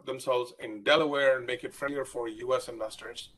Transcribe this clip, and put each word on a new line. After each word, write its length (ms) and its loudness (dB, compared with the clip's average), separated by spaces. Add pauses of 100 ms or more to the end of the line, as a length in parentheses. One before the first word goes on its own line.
themselves 540 -2
in 240 -10
Delaware 560 6
and 80 -6
make 160 -4
it 100 -8
friendlier 320 -4
for 240 -6
U 260 -2
S 140 0
investors 680 -10